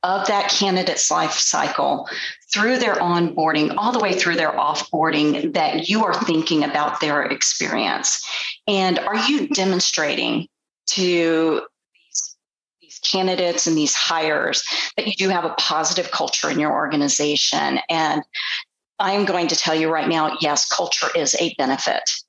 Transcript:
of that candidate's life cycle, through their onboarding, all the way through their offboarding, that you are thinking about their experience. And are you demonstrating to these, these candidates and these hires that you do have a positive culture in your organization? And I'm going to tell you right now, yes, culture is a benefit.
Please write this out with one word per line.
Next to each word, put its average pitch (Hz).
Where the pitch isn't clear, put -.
of 190
that 202
candidate's 185
life 160
cycle, 143
through 233
their 226
onboarding, 160
all 220
the 240
way 196
through 175
their 165
offboarding, 151
that 160
you 220
are 180
thinking 156
about 147
their 147
experience. -
And 190
are 220
you 285
demonstrating 175
to 165
these, -
these -
candidates 180
and 160
these 147
hires 156
that -
you 208
do 190
have 175
a -
positive 160
culture -
in 143
your 151
organization? 147
And 160
I'm 196
going 175
to 170
tell 160
you 160
right 160
now, 156
yes, 147
culture -
is 143
a 165
benefit. 131